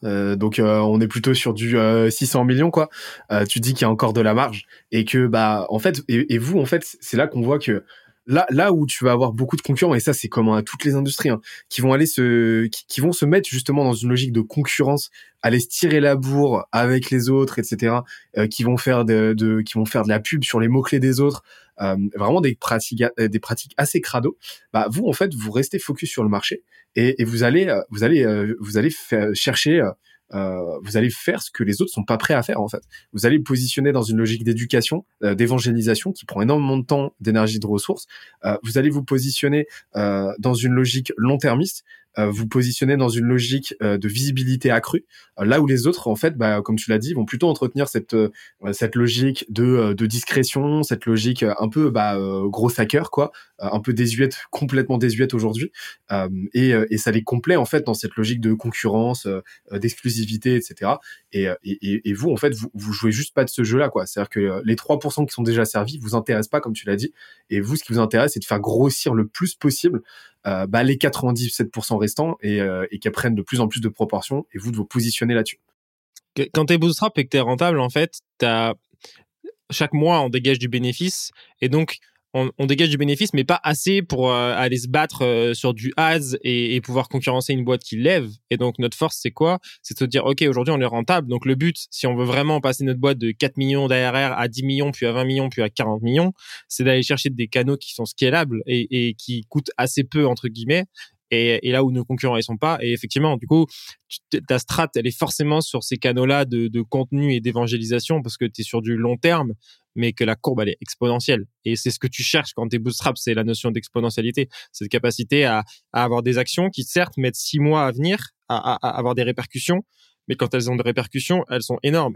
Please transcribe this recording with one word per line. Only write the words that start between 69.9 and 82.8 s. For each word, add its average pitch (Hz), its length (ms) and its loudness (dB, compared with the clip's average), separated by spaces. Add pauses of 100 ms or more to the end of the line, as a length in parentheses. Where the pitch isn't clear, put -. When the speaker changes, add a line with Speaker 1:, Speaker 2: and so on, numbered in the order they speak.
Speaker 1:
euh, 95 200 -2
bah, 117 180 2
les 131 120 4
quatre-vingt-dix-sept 123 760 -2
pour 113 120 -8
cent - 140 -2
restants 147 420 -2
et, 104 200 -2
euh, 95 320 -2
et 104 80 -10
qu'elles 107 100 -2
prennent 117 240 -2
de 104 80 -2
plus 127 160 -4
en 117 80 2
plus 113 140 -4
de 113 80 -2
proportions 107 640 -4
et 104 40 -10
vous 104 120 -6
de 117 60 -4
vous 104 80 -2
positionner 117 500 -2
là-dessus. 110 240 -2 (800)
Speaker 2:
Que, 139 60 -2 (100)
quand 156 140 2
t'es 170 120 4
bootstrap 175 400 0
et 139 60 2
que 131 60 -16
t'es 139 100 2
rentable, 135 400 2
en 123 100 0
fait, 156 300 -2 (180)
t'as, 113 360 2 (960)
chaque 151 200 -2
mois, 156 280 4
on 135 80 0
dégage 127 320 0
du 123 80 -4
bénéfice 127 640 -4 (280)
et 127 80 0
donc, 151 280 0 (420)
on, 131 200 -2
on 139 80 -2
dégage 143 240 2